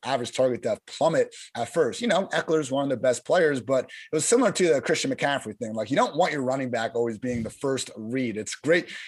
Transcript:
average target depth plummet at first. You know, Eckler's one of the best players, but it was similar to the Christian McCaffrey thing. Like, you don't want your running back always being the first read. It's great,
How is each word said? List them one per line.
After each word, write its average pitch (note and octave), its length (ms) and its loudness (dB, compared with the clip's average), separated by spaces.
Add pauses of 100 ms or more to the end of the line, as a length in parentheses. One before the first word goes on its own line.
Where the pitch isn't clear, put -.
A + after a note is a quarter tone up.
average B2 280 -2
target B2+ 300 2
depth A2 240 -2
plummet C#3 480 0 (220)
at A#2 180 -6
first. C#3 280 0
You A#3+ 60 0
know, F#3 200 2
Eckler's D#3 440 -2
one C#3 120 0
of C#3 60 -2
the B2+ 80 -2
best B2 280 0
players, D3+ 360 2
but B2+ 240 0
it - 300 -8
was D#3 100 0
similar A#3 260 4
to E3+ 220 4
the C3+ 80 2
Christian D3+ 280 0
McCaffrey C3+ 480 -2
thing. A2 160 -8
Like, A2+ 160 -4
you C#3 60 0
don't G#3+ 200 2
want E3 180 2
your C#3 100 -2
running C3 260 -2
back A#2 300 -2
always A#2 200 -2
being A#2+ 240 -4
the G#2+ 60 -6
first - 460 -4
read. A2+ 400 -4
It's G#2+ 200 -8
great, D#3+ 340 2 (180)